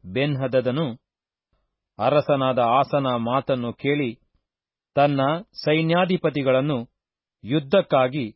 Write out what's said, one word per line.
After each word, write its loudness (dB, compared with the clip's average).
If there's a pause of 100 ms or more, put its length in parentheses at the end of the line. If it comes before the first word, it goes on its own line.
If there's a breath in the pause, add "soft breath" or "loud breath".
(140)
ಬೆನ್ಹದದನು -2 (1000)
ಅರಸನಾದ 2
ಆಸನ 0
ಮಾತನ್ನು -2
ಕೇಳಿ -2 (880)
ತನ್ನ 2 (300)
ಸೈನ್ಯಾಧಿಪತಿಗಳನ್ನು 0 (640)
ಯುದ್ಧಕ್ಕಾಗಿ 0 (100)